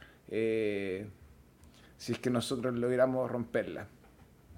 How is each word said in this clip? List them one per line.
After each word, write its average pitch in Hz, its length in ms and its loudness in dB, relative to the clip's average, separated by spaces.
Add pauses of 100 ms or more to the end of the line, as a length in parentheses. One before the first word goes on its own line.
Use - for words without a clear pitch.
(280)
eh, 104 800 0 (880)
si - 160 -4
es - 60 -4
que 127 100 0
nosotros 123 460 0
logramos 127 560 4
romperla. 113 560 -2 (720)